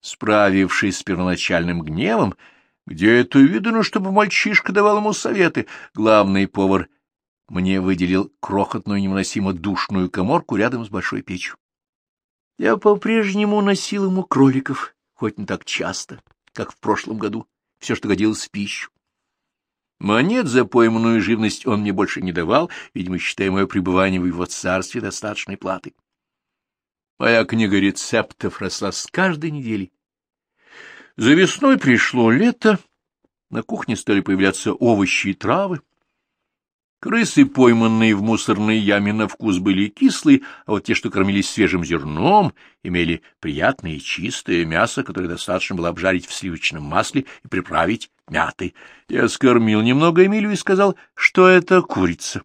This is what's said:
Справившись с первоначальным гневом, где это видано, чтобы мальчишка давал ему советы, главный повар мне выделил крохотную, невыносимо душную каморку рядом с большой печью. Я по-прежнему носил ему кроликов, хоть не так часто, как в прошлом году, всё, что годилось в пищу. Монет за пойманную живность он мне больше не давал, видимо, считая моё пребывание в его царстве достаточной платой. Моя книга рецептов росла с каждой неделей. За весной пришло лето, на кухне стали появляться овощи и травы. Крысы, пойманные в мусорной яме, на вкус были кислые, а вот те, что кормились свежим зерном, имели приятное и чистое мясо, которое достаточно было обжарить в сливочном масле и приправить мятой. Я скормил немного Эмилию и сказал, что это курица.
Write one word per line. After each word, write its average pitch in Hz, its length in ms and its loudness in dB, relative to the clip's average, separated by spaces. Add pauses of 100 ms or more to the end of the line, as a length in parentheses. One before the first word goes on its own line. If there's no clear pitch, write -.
Справившись 98 960 0
с - 60 -12
первоначальным 87 760 -2
гневом, 117 520 -2 (500)
где 104 360 2
это 127 180 2
видано, 208 460 4
чтобы 190 260 -4
мальчишка 208 640 0
давал 208 240 2
ему 208 160 -2
советы, 185 560 -2 (260)
главный 98 540 4
повар 95 400 0 (580)
мне 92 340 -2
выделил 92 600 0
крохотную, 101 600 -4
невыносимо 98 520 -2
душную 92 580 -4
каморку 113 460 -2
рядом 117 280 -2
с 104 40 -16
большой 101 340 -8
печью. - 360 -12 (1000)
Я 220 180 0
по-прежнему 208 840 0
носил 196 460 0
ему 185 180 0
кроликов, 135 720 0 (180)
хоть 110 240 -6
не 104 80 -10
так 95 180 -8
часто, - 560 -8 (320)
как - 200 -10
в - 60 -20
прошлом 110 400 -4
году, 107 280 -6 (320)
всё, - 160 -4
что 107 140 -8
годилось 104 360 0
в - 60 -18
пищу. - 400 -8 (1080)
Монет 160 480 2
за 123 180 2
пойманную 113 560 2
живность 107 460 -2
он 107 140 0
мне 104 120 -2
больше 95 300 -2
не 92 100 -4
давал, 95 380 0 (240)
видимо, 90 240 -6
считая 98 320 -4
моё 98 160 0
пребывание 92 540 0
в 90 60 -2
его 87 200 -4
царстве 95 540 -6
достаточной 104 560 -10
платой. 92 380 -10 (1200)
Моя 117 260 2
книга 107 340 0
рецептов 98 840 -2
росла 98 320 -6
с - 140 -10
каждой 170 440 -4
неделей. 110 420 -8 (1200)
За 120 160 4
весной 254 460 4
пришло 123 520 2
лето, 208 480 2 (720)
на 113 120 -6
кухне - 340 -6
стали 101 240 2
появляться 98 520 0
овощи 101 560 2
и 95 60 -4
травы. 165 460 -2 (1200)
Крысы, 202 460 2
пойманные 113 680 4
в 98 60 -2
мусорной 107 540 0
яме, 101 360 2
на 107 160 -2
вкус 98 300 -2
были 98 280 0
кислые, 135 540 2 (260)
а 104 60 -2
вот 101 120 -4
те, 110 100 -2
что 107 160 -6
кормились 98 380 0
свежим 90 360 0
зерном, 82 680 0 (300)
имели 85 400 -2 (160)
приятное 80 540 -4
и 71 80 -10
чистое - 640 -4
мясо, 98 400 -2
которое 87 240 -6
достаточно 90 480 -6
было 85 140 -2
обжарить 90 360 -2
в - 60 -14
сливочном 80 500 -8
масле 98 440 -2 (180)
и - 40 -18
приправить 87 640 -2 (180)
мятой. 80 460 -4 (340)
Я 123 200 0
скормил 113 520 2
немного 160 460 2
Эмилию 208 240 -2
и 196 60 -2
сказал, 190 400 0 (180)
что - 320 2
это 185 360 6
курица. 92 640 -4